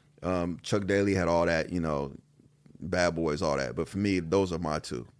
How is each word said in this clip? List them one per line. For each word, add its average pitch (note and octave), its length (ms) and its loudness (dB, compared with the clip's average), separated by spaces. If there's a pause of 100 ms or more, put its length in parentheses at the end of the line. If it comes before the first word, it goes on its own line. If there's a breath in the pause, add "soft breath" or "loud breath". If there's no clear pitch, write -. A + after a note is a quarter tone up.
(240 soft breath)
Um, F2 400 -2
Chuck G2+ 240 -2
Daly G2+ 260 4
had F2+ 140 2
all E2+ 180 4
that, E2 260 0
you F2+ 80 -2
know, C#2+ 320 -2 (720)
bad F2 320 0
boys, D#2 260 0
all D2+ 160 0
that. C2 180 -2
But D#2 140 -2
for - 100 -6
me, G2 200 2
those F2+ 320 0
are E2+ 80 -4
my D#2 200 -2
two, B1 280 -8 (120)